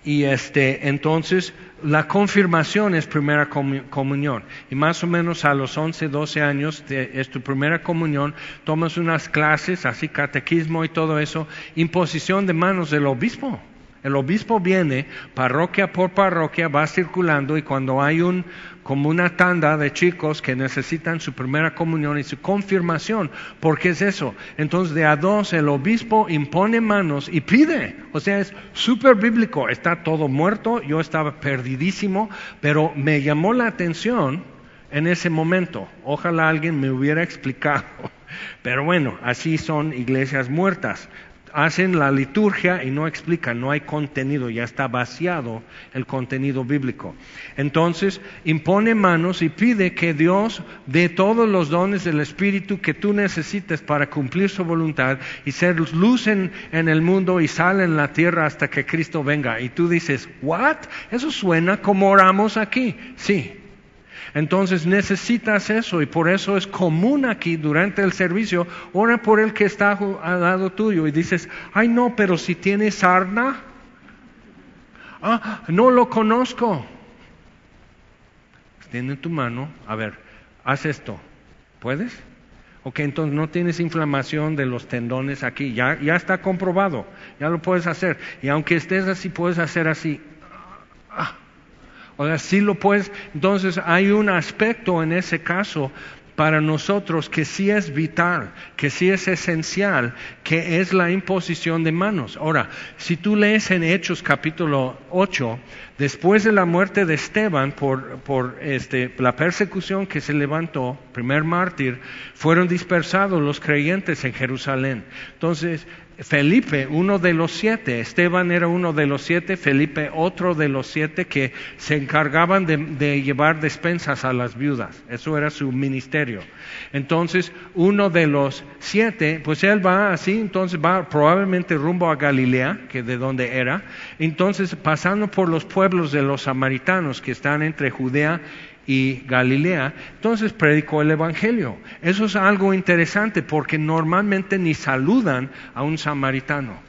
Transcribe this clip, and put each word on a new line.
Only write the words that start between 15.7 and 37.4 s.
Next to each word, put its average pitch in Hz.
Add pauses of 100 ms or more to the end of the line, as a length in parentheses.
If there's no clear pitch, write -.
por 180
parroquia, 170
va 147
circulando, 156
y 147
cuando 135
hay 160
un, 180 (380)
como 143
una 175
tanda 165
de 143
chicos 175
que 131
necesitan 147
su 135
primera 151
comunión 156
y 135
su -
confirmación, 190 (280)
¿por 156
qué 175
es 175
eso? 165 (220)
Entonces, 160
de 160
a 151
dos, 196
el 151
obispo 208
impone 175
manos 190
y 156
pide. 262 (160)
O 156
sea, 196
es 196 (200)
súper 254
bíblico. 214
Está 170
todo 156
muerto, 208
yo 147
estaba 156
perdidísimo, 156 (320)
pero 151
me 147
llamó 156
la 247
atención 180 (480)
en 151
ese 175
momento. 160 (160)
Ojalá 160
alguien 156
me 135
hubiera 147
explicado. 143 (400)